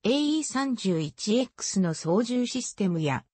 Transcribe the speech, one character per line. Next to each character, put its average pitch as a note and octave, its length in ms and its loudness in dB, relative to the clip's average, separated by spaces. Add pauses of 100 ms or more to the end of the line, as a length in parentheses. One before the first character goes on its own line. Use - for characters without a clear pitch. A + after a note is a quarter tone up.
エ G#3+ 80 2
ー D4 280 2
イ - 20 0
ー - 20 -6
三 C4+ 320 -2
十 F#3 240 0
一 D#3+ 380 -2
エ C4 60 4
ッ B3 120 -4
ク - 100 -10
ス - 140 -2
の F3 160 2
操 F3 280 2
縦 B3 260 0
シ B3 140 -4
ス - 120 -10
テ G3 140 0
ム E3+ 120 0
や C#3 340 -2